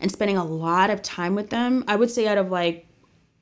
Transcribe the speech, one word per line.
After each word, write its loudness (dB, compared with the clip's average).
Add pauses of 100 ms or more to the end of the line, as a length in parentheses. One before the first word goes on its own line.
and -2
spending 0
a 0
lot 2
of -2
time -2
with -6
them. 0
I 0
would 2
say 0
out 2
of, 0
like, -2 (540)